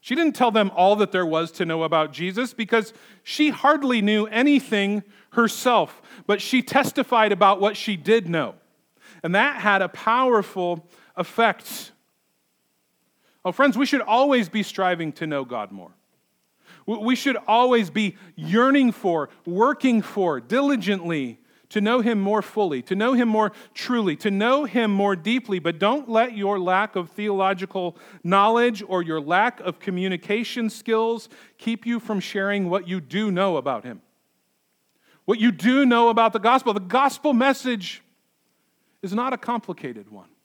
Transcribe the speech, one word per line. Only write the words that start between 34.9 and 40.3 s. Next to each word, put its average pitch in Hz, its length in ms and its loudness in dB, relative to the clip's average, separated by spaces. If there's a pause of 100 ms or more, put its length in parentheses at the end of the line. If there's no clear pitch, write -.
What 226 120 0
you 226 140 4
do 254 320 2
know 240 240 4
about 226 240 4
the 226 60 -4
gospel. 233 340 2
The 202 80 -2
gospel 262 540 0
message 247 680 0 (1000)
is 185 100 -8
not 247 220 -2
a - 20 -8
complicated 139 760 -8
one. 101 200 -20 (140)